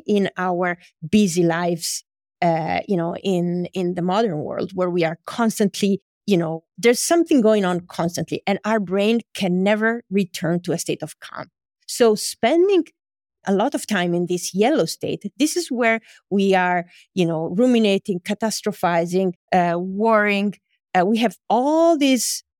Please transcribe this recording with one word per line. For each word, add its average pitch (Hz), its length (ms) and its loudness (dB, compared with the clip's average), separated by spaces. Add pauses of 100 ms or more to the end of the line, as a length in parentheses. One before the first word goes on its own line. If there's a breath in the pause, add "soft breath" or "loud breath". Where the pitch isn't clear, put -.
in 202 300 2
our 180 400 -2 (340 soft breath)
busy 180 320 4
lives, 170 640 -2 (360)
uh, 170 460 0
you 202 80 0
know, 170 220 -2
in, 175 560 -2
in 180 220 -4
the 170 60 -6
modern 180 360 0
world, - 360 -6
where 180 160 -2
we 175 140 0
are 160 220 -2
constantly, 208 760 -2 (260)
you 202 100 2
know, 160 260 -2 (140)
there's 240 240 2
something 330 400 2
going 208 240 4
on 180 160 0
constantly, 170 680 -6
and 202 160 0
our 220 160 0
brain 202 400 0 (140)
can 185 300 0
never 220 460 0
return 175 520 -2
to 170 100 -4
a 160 60 -2
state - 260 -6
of - 160 -14
calm. - 280 -14 (400)
So 220 280 2
spending 339 680 0 (600)
a 190 80 0
lot 220 220 0
of - 100 -8
time 175 280 0
in 175 140 0
this 180 280 -6
yellow 214 300 2
state, - 500 -8
this 302 220 0
is 330 120 -4
where 226 300 0 (300 soft breath)
we 196 260 2
are, 180 300 0 (280 soft breath)
you 180 120 0
know, 165 220 -2
ruminating, 208 760 2
catastrophizing, 185 1120 -2 (180)
uh, 175 260 2
worrying. 202 760 0 (440)
Uh, 180 80 4
we 220 120 2
have 220 200 0 (120)
all 311 480 4
these 262 480 0 (140)